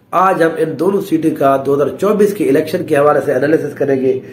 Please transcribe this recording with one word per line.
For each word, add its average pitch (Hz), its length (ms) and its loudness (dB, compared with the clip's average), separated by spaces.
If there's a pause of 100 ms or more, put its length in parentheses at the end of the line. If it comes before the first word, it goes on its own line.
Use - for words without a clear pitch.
(140)
आज 180 280 2
हम 165 140 2
इन 156 200 -2
दोनों 190 260 0
सीटों 156 300 -2
का 139 260 2
दो 135 180 -2
हज़ार 139 140 0
चौबीस 196 440 0
के - 100 -4
इलेक्शन 147 420 0
के 156 100 -2
हवाले 143 260 4
से 143 120 -2
analysis 143 400 0
करेंगे 135 480 0 (120)